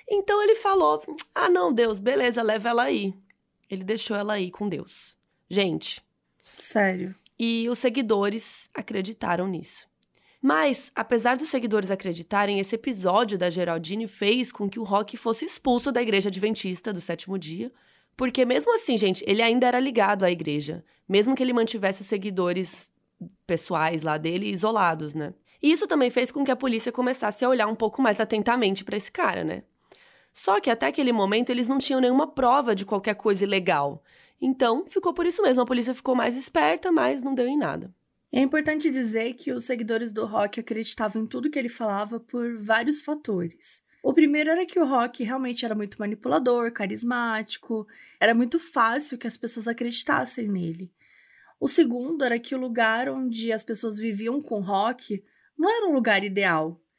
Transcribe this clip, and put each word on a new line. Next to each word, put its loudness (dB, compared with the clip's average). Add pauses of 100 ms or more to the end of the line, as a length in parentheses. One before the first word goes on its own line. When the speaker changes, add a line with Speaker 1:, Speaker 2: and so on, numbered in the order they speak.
Speaker 1:
Então 2
ele 6
falou, 4 (320)
"Ah, 0
não, 4
Deus, 2
beleza, 0
leva 0
ela 2
aí." 0 (560)
Ele -8
deixou -4
ela -2
aí -2
com -4
Deus. -10 (320)
Gente. -2 (580)
Speaker 2:
Sério. 0 (240)
Speaker 1:
E 0
os 0
seguidores 0
acreditaram -4
nisso. -8 (520)
Mas, 2
apesar 2
dos -4
seguidores 0
acreditarem, -2
esse -2
episódio 0
da 2
Geraldine -2
fez 0
com -4
que -8
o -4
Rock -2
fosse -2
expulso 0
da 2
igreja 2
adventista -4
do -6
sétimo -6
dia, -8 (440)
porque 2
mesmo 2
assim, 2
gente, 2
ele 4
ainda 4
era 2
ligado 2
à 4
igreja, -4 (240)
mesmo 4
que 0
ele 2
mantivesse 0
os -8
seguidores -2 (540)
pessoais 0
lá -2
dele -2
isolados, 0
né? -6 (260)
E 4
isso 2
também 2
fez 0
com -2
que 0
a 2
polícia -2
começasse -2
a 4
olhar 4
um -2
pouco -2
mais 4
atentamente 0
pra -6
esse -6
cara, -2
né? -6 (720)
Só 0
que -2
até 0
aquele 2
momento 2
eles 0
não 2
tinham 2
nenhuma 4
prova 2
de -6
qualquer -2
coisa 0
ilegal. 0 (380)
Então, 2
ficou -2
por -2
isso 0
mesmo. 4
A 4
polícia -2
ficou -2
mais 0
esperta, 0
mas 2
não -2
deu 0
em 0
nada. -4 (380)
Speaker 2:
É 0
importante 0
dizer -2
que -8
os -6
seguidores -4
do -4
Rock -2
acreditavam -4
em -6
tudo -4
que -4
ele -2
falava -4
por -6
vários 0
fatores. -6 (260)
O 2
primeiro 4
era 4
que 0
o 6
Rock 0
realmente -4
era -2
muito -6
manipulador, 0
carismático. -4 (340)
Era 4
muito 2
fácil 0
que -8
as -6
pessoas -6
acreditassem -2
nele. -4 (720)
O 0
segundo 2
era 0
que -8
o -2
lugar 0
onde -4
as -2
pessoas -4
viviam -2
com -6
o -4
Rock -2 (360)
não 2
era 0
um 2
lugar 2
ideal. 0 (200)